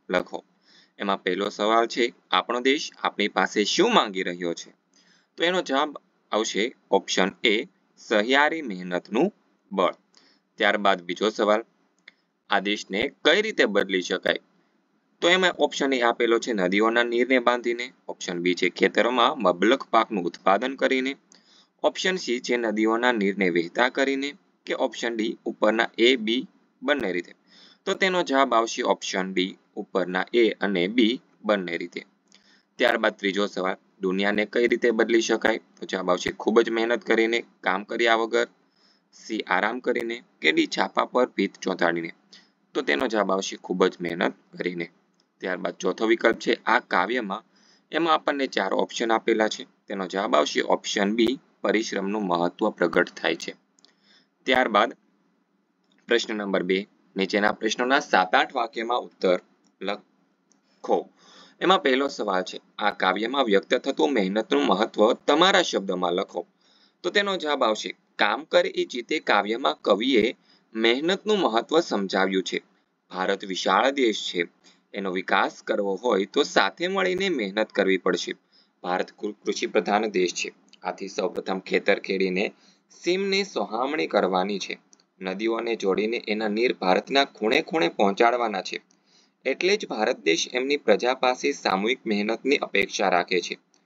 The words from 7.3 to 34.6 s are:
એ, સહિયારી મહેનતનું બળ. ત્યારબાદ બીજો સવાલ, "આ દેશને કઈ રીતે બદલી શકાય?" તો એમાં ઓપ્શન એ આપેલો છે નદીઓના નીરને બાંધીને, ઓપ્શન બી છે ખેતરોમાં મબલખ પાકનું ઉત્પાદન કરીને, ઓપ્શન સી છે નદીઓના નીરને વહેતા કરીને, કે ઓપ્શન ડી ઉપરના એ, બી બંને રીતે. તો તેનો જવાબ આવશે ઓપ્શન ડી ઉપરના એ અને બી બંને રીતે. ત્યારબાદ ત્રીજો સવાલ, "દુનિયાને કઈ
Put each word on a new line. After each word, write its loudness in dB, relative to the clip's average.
એ, 2
સહિયારી 2
મહેનતનું -2
બળ. 2
ત્યારબાદ 2
બીજો -2
સવાલ, 2
"આ 2
દેશને -2
કઈ 4
રીતે 0
બદલી 0
શકાય?" -2
તો 2
એમાં 4
ઓપ્શન 0
એ 0
આપેલો 2
છે -4
નદીઓના 2
નીરને 2
બાંધીને, -2
ઓપ્શન -8
બી 0
છે 0
ખેતરોમાં 0
મબલખ 2
પાકનું 0
ઉત્પાદન 0
કરીને, -2
ઓપ્શન 0
સી -4
છે -2
નદીઓના 2
નીરને 0
વહેતા 0
કરીને, -2
કે -6
ઓપ્શન -4
ડી -4
ઉપરના 0
એ, 6
બી -2
બંને 0
રીતે. -6
તો -2
તેનો 0
જવાબ 2
આવશે 0
ઓપ્શન -2
ડી -2
ઉપરના -2
એ 4
અને 0
બી 0
બંને -2
રીતે. -10
ત્યારબાદ 0
ત્રીજો -2
સવાલ, -4
"દુનિયાને 0
કઈ 2